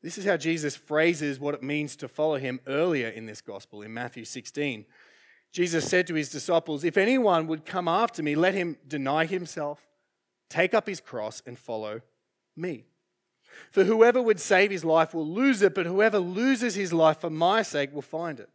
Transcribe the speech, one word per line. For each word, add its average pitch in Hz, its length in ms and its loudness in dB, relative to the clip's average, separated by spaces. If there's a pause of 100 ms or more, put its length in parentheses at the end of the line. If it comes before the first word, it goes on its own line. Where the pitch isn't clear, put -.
This 170 160 -12
is 190 80 -6
how 196 100 2
Jesus 156 400 -2
phrases 151 640 0
what 143 160 -4
it 143 80 -12
means 147 320 -4
to 135 140 -12
follow 156 260 0
him 131 320 -4
earlier 143 400 0
in 113 180 -10
this 107 140 -14
gospel, 104 440 -14
in 110 100 -14
Matthew 117 320 -10
sixteen. 127 600 -8 (680)
Jesus 170 340 0
said 180 200 2
to 175 60 -6
his 151 160 -2
disciples, 156 540 -2
"If 170 140 0
anyone 202 500 4
would 160 180 -6
come 180 220 -4
after 208 340 0
me, 151 140 -2
let 180 180 2
him 175 320 -4
deny 143 400 -2
himself, 160 600 -8 (600)
take 180 240 2
up 214 140 2
his 190 120 -8
cross, 110 460 -10
and 120 120 -14
follow 110 440 -8 (520)
me. 160 340 -8 (840)
For 190 120 4
whoever 226 360 6
would 220 200 2
save 196 320 4
his 175 120 -6
life 160 300 4
will 160 140 -4
lose 220 340 2
it, 196 140 4
but 180 100 -2
whoever 202 320 2
loses 214 560 0
his 190 180 -4
life 160 300 4
for 170 80 -6
my 170 320 2
sake 143 320 -4
will 147 80 -8
find 160 380 -8
it. 101 160 -20